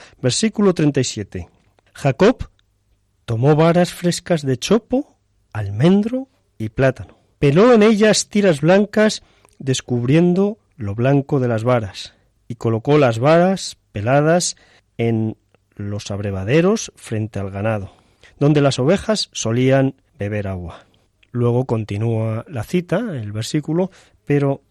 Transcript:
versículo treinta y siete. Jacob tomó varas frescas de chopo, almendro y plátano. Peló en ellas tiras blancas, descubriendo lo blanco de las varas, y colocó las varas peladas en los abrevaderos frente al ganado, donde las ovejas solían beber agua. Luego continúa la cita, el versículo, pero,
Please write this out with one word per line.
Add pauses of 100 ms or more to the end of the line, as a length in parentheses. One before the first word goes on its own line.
(220)
versículo
treinta
y
siete. (440)
Jacob (760)
tomó
varas
frescas
de
chopo, (340)
almendro (260)
y
plátano. (200)
Peló
en
ellas
tiras
blancas, (360)
descubriendo (180)
lo
blanco
de
las
varas, (340)
y
colocó
las
varas (160)
peladas (400)
en (380)
los
abrevaderos
frente
al
ganado, (460)
donde
las
ovejas
solían (220)
beber
agua. (440)
Luego
continúa
la
cita, (120)
el
versículo, (340)
pero,